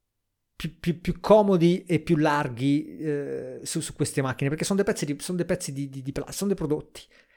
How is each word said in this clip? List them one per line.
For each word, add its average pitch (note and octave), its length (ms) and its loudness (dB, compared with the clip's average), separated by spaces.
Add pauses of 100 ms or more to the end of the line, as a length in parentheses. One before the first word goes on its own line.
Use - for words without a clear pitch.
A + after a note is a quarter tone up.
(560)
più, - 240 -10
più, E3 220 -4
più - 180 -4
comodi G3 640 6
e D#3+ 160 2
più E3 160 2
larghi, C#3+ 840 0
eh, C#3 640 -6
su, - 180 -4
su - 120 -8
queste - 280 -2
macchine, C3+ 280 -2
perché D#3 140 -2
sono G3 180 2
dei G3 120 2
pezzi G3 120 -4
di, C#3+ 140 -2
sono F3+ 180 -4
dei F3 100 0
pezzi E3+ 260 -2
di, C#3 160 -4
di, C3+ 120 -12
di B2+ 120 -6
pla-, C#3 180 -6
sono G3 220 0
dei F#3+ 40 0
prodotti. D3+ 440 -4 (360)